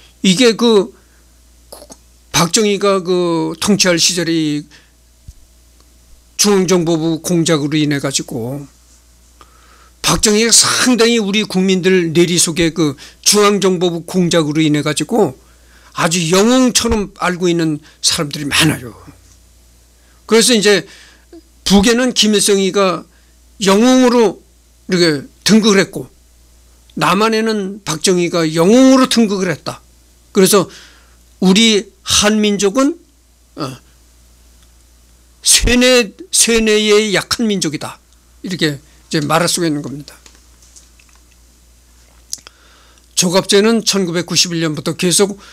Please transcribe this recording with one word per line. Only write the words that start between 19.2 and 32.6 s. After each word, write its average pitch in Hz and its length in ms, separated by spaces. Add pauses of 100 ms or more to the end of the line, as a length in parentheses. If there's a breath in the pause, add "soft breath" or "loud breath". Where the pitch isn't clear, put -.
그래서 226 280
이제 196 320 (800 loud breath)
북에는 233 480
김일성이가 196 920 (600 soft breath)
영웅으로 233 760 (460)
이렇게 165 400 (160)
등극을 202 380
했고, 151 280 (840)
남한에는 208 920
박정희가 165 720
영웅으로 254 540
등극을 196 420
했다. - 320 (500)
그래서 190 380 (720 loud breath)
우리 202 500 (120)
한민족은, 208 960 (580)